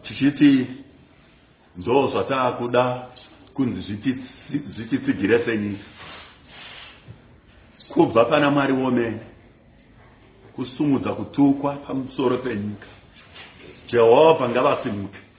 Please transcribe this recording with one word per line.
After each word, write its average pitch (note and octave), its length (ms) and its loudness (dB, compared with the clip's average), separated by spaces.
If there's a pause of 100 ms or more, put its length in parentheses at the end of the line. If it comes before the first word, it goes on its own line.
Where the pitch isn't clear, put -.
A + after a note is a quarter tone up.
Tichiti C3+ 640 4 (1080)
ndo A#2+ 320 0
zvatakuda B2 960 -2 (480)
kunzi A2 260 -2
zviti-, G2+ 420 -6 (540)
zvititsigire A#2 680 -2
senyika. G#2 400 -4 (2000)
Kubva A#2 360 4
pana C#3+ 260 2
Mwari C#3 220 0
womene. A#2+ 480 -2 (1400)
Kusumudza B2+ 560 -2
kutukwa C#3 600 0
pamusoro C3 680 -4
penyika. G#2 480 -8 (1000)
Jehovha B2+ 600 6
ngavasimuke. A#2 680 -2 (200)